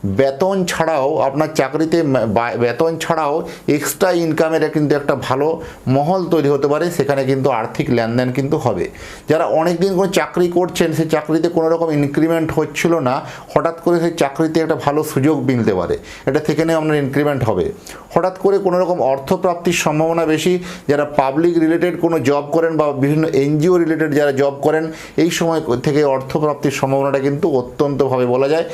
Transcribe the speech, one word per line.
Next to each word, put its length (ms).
বেতন 600
ছাড়াও 540
আপনার 360
চাকরিতে 480
মা-, 240
বা-, 320
বেতন 400
ছাড়াও 480
এক্সট্রা 440
ইনকামের 580
কিন্তু 260
একটা 180
ভালো 480
মহল 380
তৈরি 220
হতে 200
পারে, 220
সেখানে 340
কিন্তু 260
আর্থিক 400
লেনদেন 420
কিন্তু 240
হবে। 320
যারা 160
অনেক 360
দিন 160
কোনো 160
চাকরি 360
করছেন, 440
সেই 160
চাকরিতে 400
কোনো 200
রকম 220
ইনক্রিমেন্ট 600
হচ্ছিল 460
না, 220
হঠাৎ 260
করে 200
সেই 100
চাকরিতে 500
একটা 140
ভালো 300
সুযোগ 360
মিলতে 340
পারে, 240
এটা 200
সেখানে 280
আপনার 220
ইনক্রিমেন্ট 480
হবে। 280
হঠাৎ 240
করে 200
কোনো 200
রকম 240
অর্থপ্রাপ্তির 680
সম্ভাবনা 540
বেশি। 320
যারা 160
পাবলিক 540
রিলেটেড 420
কোনো 180
জব 340
করেন 240
বা 160
বিভিন্ন 360
এনজিও 500
রিলেটেড 360
যারা 180
জব 300
করেন, 300
এই 140
সময় 300
থেকে 220
অর্থপ্রাপ্তির 680
সম্ভাবনাটা 480
কিন্তু 320
অত্যন্তভাবে 760
বলা 220
যায় 240